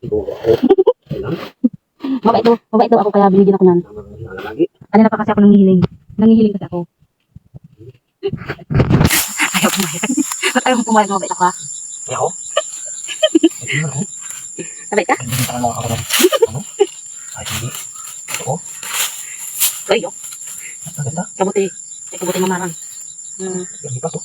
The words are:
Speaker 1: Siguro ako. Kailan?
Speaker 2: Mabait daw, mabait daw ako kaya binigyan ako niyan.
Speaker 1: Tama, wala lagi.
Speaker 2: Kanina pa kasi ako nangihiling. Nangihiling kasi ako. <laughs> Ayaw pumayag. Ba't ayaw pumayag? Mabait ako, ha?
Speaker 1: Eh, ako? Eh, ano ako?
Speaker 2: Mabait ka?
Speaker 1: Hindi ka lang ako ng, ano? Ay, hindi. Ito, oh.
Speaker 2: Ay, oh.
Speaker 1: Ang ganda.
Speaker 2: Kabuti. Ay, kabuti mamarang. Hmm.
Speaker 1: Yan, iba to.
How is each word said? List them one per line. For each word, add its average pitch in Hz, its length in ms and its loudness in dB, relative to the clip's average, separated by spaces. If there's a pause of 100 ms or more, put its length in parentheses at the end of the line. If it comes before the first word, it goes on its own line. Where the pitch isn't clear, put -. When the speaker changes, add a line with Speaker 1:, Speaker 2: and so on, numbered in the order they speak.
Speaker 1:
Siguro 104 320 -4
ako. - 160 -2 (560)
Kailan? - 280 -4 (920)
Speaker 2:
Mabait 226 160 4
daw, 233 160 4 (160)
mabait 233 160 4
daw 226 80 6
ako 202 160 2
kaya 202 160 6
binigyan 196 240 6
ako 190 160 2
niyan. 175 160 4
Speaker 1:
Tama, - 160 -16
wala - 400 -14
lagi. - 240 -2 (240)
Speaker 2:
Kanina 220 160 6
pa 214 160 0
kasi 214 80 -2
ako 208 160 6
nangihiling. 190 320 8 (400)
Nangihiling 220 400 6
kasi 185 80 -8
ako. 175 240 -6 (1300)
<laughs> - 1400 0
Ayaw 180 120 2
pumayag. 175 320 -4 (520)
Ba't 254 120 0
ayaw 254 160 2
pumayag? 214 320 2
Mabait 190 160 -2
ako, - 160 -2
ha? 180 60 2 (580)
Speaker 1:
Eh, - 80 -4
ako? - 100 0 (1300)
Eh, - 160 -4
ano 160 160 -2
ako? 135 80 -4 (880)
Speaker 2:
Mabait - 160 0
ka? - 160 2
Speaker 1:
Hindi 131 240 -4
ka - 80 -6
lang 123 80 -4
ako - 240 -4
ng, - 160 -4 (480)
ano? - 100 -8 (800)
Ay, - 80 -12
hindi. - 220 -8 (580)
Ito, - 240 -10
oh. - 80 -4 (1300)
Speaker 2:
Ay, 226 160 0
oh. - 120 -10 (840)
Speaker 1:
Ang 147 60 -4 (100)
ganda. 180 80 -6 (160)
Speaker 2:
Kabuti. 196 320 0 (400)
Ay, - 80 -16
kabuti 180 240 -2
mamarang. 180 440 -4 (520)
Hmm. 185 240 -6
Speaker 1:
Yan, 143 320 -12
iba 156 160 -6
to. - 140 -8